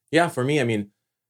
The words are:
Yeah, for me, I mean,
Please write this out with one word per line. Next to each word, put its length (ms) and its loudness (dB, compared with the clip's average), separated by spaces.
Yeah, 180 2
for 140 -4
me, 180 0
I 40 0
mean, 260 -2